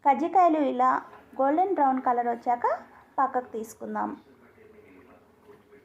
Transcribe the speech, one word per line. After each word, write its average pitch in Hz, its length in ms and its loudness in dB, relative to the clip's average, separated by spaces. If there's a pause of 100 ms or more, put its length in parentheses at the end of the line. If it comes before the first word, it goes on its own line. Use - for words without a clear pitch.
కజ్జికాయలు 320 580 4 (100)
ఇలా 254 200 2 (480)
గోల్డెన్ 320 380 0
బ్రౌన్ 262 240 2
కలర్ 240 320 0
వచ్చాక 240 320 -2 (520)
పక్కకు 262 340 -2
తీసుకుందాం. 214 580 -8 (1800)